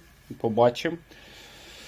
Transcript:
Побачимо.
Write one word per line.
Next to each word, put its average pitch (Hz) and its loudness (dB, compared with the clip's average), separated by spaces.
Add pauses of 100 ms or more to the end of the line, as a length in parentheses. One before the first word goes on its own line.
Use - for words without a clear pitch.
(380)
Побачимо. 120 2 (920)